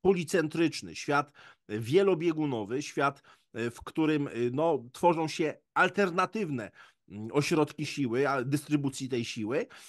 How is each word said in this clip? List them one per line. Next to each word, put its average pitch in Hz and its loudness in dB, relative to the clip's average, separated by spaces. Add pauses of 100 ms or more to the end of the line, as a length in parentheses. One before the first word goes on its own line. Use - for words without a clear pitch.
policentryczny, 160 2
świat 143 0 (360)
wielobiegunowy, 147 0
świat, 143 -2 (320)
e, 113 -2
w - -14
którym, 151 0
e, - -14 (220)
no, 143 0
tworzą 165 2
się 151 -2 (200)
alternatywne, 180 0 (380)
mm, 107 -12
ośrodki 147 0
siły, 135 0
a, 135 0
dystrybucji 139 -2
tej 120 -2
siły, 120 -4 (220)